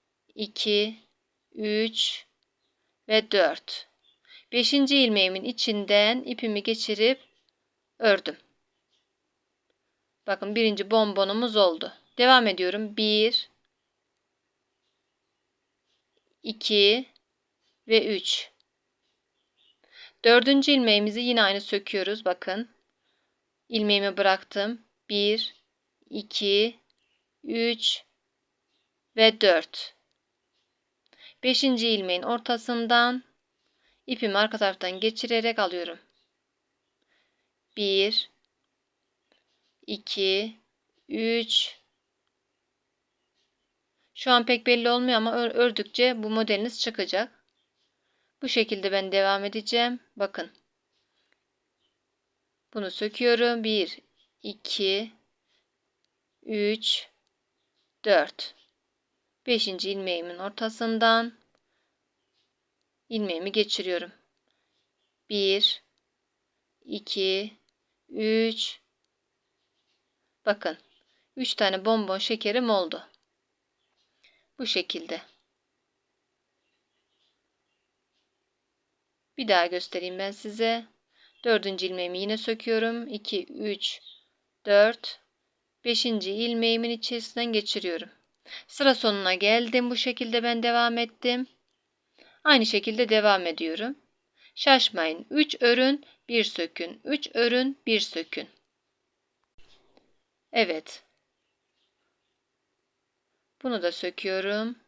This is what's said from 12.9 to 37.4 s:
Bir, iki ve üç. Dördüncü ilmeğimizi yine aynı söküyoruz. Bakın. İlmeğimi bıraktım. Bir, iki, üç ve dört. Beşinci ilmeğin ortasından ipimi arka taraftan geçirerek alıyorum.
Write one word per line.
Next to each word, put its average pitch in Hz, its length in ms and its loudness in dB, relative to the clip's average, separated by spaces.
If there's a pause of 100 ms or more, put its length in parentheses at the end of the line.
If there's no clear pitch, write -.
Bir, 214 540 0 (3000)
iki 220 640 2 (840)
ve 220 280 2
üç. - 340 -4 (1700)
Dördüncü 262 480 6
ilmeğimizi 214 480 4
yine 240 220 2
aynı 202 180 2
söküyoruz. 202 640 -4
Bakın. 190 460 -4 (1000)
İlmeğimi 202 480 0
bıraktım. 202 680 0 (260)
Bir, 208 460 0 (560)
iki, - 680 -2 (680)
üç 233 600 -2 (1120)
ve 220 240 6
dört. - 540 2 (1500)
Beşinci 254 460 2
ilmeğin 185 340 0
ortasından 240 1040 0 (840)
ipimi 220 320 -2
arka 220 200 0
taraftan 190 420 -2
geçirerek 226 580 -2
alıyorum. 175 400 -4 (1800)